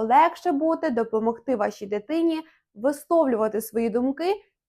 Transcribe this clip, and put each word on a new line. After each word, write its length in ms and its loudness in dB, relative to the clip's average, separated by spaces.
легше 480 2
буде 380 0
допомогти 680 -2
вашій 300 -4
дитині 560 -2
висловлювати 880 0
свої 280 -2
думки 440 -2